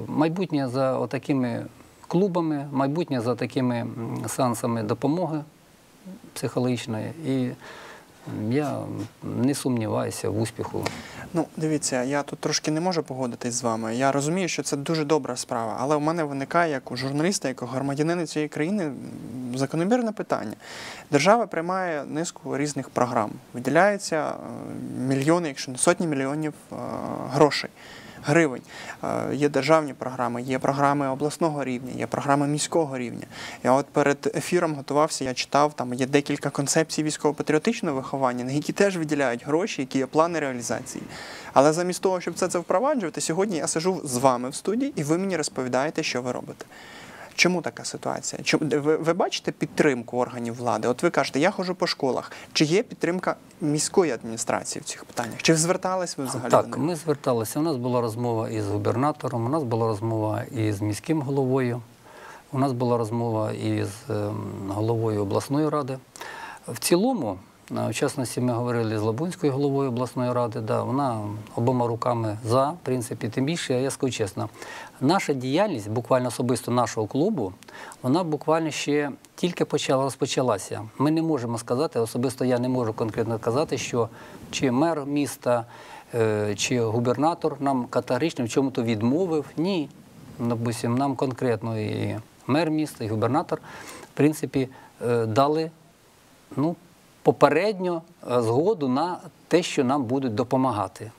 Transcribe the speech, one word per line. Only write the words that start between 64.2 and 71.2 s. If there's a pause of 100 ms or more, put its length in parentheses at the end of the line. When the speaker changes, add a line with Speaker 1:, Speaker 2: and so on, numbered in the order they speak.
Speaker 1:
головою
обласної
ради. (720)
В
цілому, (340)
е,
в
частності,
ми
говорили
з
Лабунською
головою
обласної
ради,
да,
вона (340)